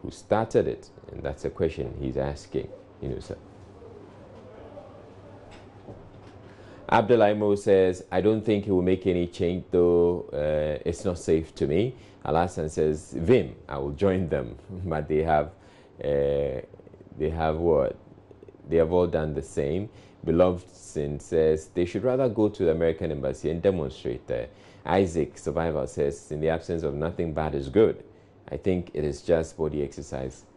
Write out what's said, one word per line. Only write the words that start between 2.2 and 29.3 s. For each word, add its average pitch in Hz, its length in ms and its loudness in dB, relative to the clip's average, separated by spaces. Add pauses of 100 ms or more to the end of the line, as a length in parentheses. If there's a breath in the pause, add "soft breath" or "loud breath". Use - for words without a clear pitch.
Inusa. - 340 -8 (3500 loud breath)
Abdullah 110 440 6
Mo 104 180 2
says, 95 560 4
"I 92 100 2
don't 107 240 2
think 104 200 2
he 104 80 0
will 90 100 4
make 92 240 2
any 87 220 2
change, 87 420 -2
though, 87 600 4
uh, 76 520 -2
it's - 200 -4
not 87 140 -2
safe 80 360 0
to 71 140 -2
me." 104 260 0 (300 loud breath)
Alasan 82 440 0
says, 78 440 -2
"Vim, 82 420 2 (140)
I 69 100 -6
will 71 140 -4
join 92 360 0
them." 65 280 -4 (120)
<laughs> 92 160 -10
But 78 220 -4
they 78 160 2
have, 78 300 2 (500 loud breath)
uh, 71 640 -2 (500)
they 78 140 -2
have 80 280 -2
what? 80 360 2 (720)
They 80 100 2
have 80 140 4
all 90 140 4
done 78 280 -2
the 76 80 -4
same. 82 460 -4 (360 loud breath)
Beloved 90 440 2
Sin 73 520 -8
says, 78 480 2
"They 87 160 -2
should 95 180 -4
rather 127 260 0
go 107 200 2
to 101 160 -2
the 80 80 4
American 82 400 0
embassy 69 380 -4
and 82 120 -4
demonstrate 67 640 -2
there." 60 220 -6 (360 loud breath)
Isaac 85 540 2
Survival 76 480 -2
says, 69 460 -4
"In 76 80 -6
the 78 80 0
absence 82 340 -2
of 73 120 -2
nothing 80 380 -4
bad 76 220 -2
is 69 140 -4
good. 98 340 4 (480 loud breath)
I 71 60 -6
think 90 380 -2
it 76 100 -4
is 73 180 -4
just 80 340 0